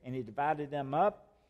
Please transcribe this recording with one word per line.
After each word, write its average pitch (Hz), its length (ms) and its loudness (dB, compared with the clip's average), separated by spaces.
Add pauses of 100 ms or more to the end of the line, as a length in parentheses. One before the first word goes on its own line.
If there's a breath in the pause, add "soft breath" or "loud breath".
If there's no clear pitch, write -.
And 127 100 -8
he 131 80 -4
divided 143 500 -2
them 139 220 -2
up, 196 360 2 (200 soft breath)